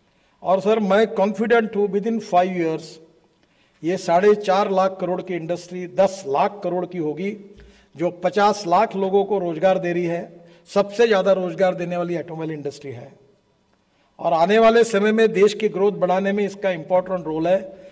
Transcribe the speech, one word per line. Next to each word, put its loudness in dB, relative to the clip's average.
और 2
सर, 2
मैं 4
confident 0
हूँ 0
within -2
five 0
years -2
ये -2
साढ़े 4
चार 0
लाख 0
करोड़ -4
की -8
industry -8
दस 0
लाख -2
करोड़ -4
की -10
होगी, -6
जो -2
पचास 0
लाख 2
लोगों 0
को -2
रोजगार 0
दे -4
रही -2
है, -8
सबसे 2
ज़्यादा 4
रोजगार 0
देने -6
वाली -4
automobile -8
industry -10
है। -18
और -2
आने 4
वाले 6
समय 0
में 2
देश 4
की 0
growth 0
बढ़ाने 0
में -2
इसका -4
important -2
role -4
है। 0